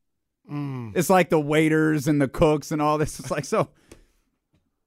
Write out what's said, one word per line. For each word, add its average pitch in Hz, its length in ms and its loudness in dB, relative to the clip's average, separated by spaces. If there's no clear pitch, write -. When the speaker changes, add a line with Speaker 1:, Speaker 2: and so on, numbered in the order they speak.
Speaker 1:
Mm. 135 440 -8
Speaker 2:
It's 175 140 0
like 185 200 4
the 165 100 2
waiters 156 680 2
and 147 140 2
the 135 80 0
cooks 151 420 0
and 151 100 -2
all 151 160 0
this. 151 220 -6
It's 139 100 -12
like, 165 140 -6
"So, 202 240 -2